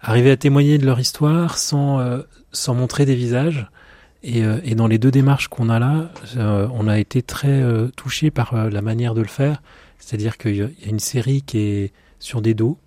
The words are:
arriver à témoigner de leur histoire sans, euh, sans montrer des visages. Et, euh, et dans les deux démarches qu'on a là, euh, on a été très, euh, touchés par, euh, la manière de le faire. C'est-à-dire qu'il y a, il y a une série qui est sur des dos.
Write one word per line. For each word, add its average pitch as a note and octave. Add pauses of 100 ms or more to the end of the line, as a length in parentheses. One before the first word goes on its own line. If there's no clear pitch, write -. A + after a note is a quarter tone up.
arriver B2
à C3+
témoigner C#3+
de C3+
leur B2+
histoire D#3+
sans, C#3
euh, B2 (320)
sans -
montrer B2+
des C3+
visages. B2 (540)
Et, A#2
euh, A2
et A#2
dans A2+
les A2+
deux B2+
démarches C3+
qu'on A#2
a A2+
là, D3+ (260)
euh, G#2+
on G#2+
a G#2+
été A#2+
très, - (140)
euh, A#2
touchés D3+
par, B2
euh, A2
la G2+
manière A2+
de A2+
le G#2+
faire. C#3 (360)
C'est-à-dire G#2+
qu'il G#2
y G2+
a, G#2+ (100)
il -
y G#2
a -
une G#2+
série C3
qui A2+
est G2+ (260)
sur -
des A2+
dos. A2+